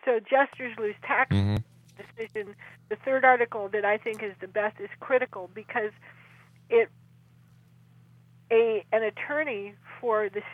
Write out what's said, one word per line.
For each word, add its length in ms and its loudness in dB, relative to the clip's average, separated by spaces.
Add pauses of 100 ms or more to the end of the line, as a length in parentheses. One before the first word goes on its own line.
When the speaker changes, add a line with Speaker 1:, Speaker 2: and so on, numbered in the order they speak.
Speaker 1:
So 140 2
jesters 600 0
lose 160 -4 (100)
tax 260 0
Speaker 2:
Mm-hmm. 260 2 (380)
Speaker 1:
decision. 600 -12 (320)
The 160 -4
third 200 2
article 440 4
that 160 -2
I 120 2
think 280 -6
is 160 -8
the 80 -12
best 320 -4
is 180 -10
critical 560 -2
because 380 -6 (760)
it, 200 4 (1600)
a, 420 4
an 100 2
attorney 720 -6 (260)
for 280 0
the 140 -6 (120)